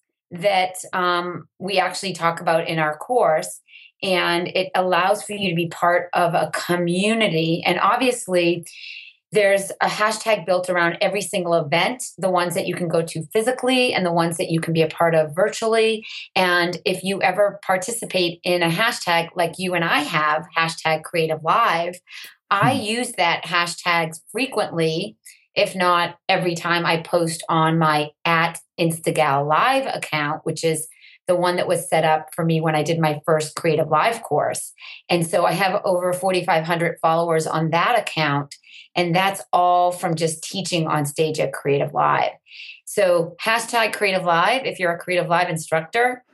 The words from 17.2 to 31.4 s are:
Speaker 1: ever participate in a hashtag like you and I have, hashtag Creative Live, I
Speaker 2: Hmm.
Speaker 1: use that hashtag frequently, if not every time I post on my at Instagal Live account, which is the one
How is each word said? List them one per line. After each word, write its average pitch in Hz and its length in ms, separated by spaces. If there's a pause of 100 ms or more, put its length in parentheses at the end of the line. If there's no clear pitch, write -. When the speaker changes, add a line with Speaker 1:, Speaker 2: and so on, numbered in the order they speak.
Speaker 1:
ever 196 440
participate 185 800
in 175 180
a 170 80
hashtag 170 640
like 170 240
you 180 160
and 170 100
I 220 160
have, 160 460 (100)
hashtag 160 460
Creative 160 400
Live, 180 580 (500)
I 220 260
Speaker 2:
Hmm. 254 60
Speaker 1:
use 226 360
that 170 260
hashtag 170 680 (160)
frequently, 196 840 (400)
if 196 180
not 175 420 (120)
every 180 260
time 170 320
I 170 120
post 165 500
on 160 300
my 151 320 (140)
at 165 360 (180)
Instagal 156 720
Live 247 440
account, 151 520
which 160 180
is 160 240 (400)
the 180 80
one 175 220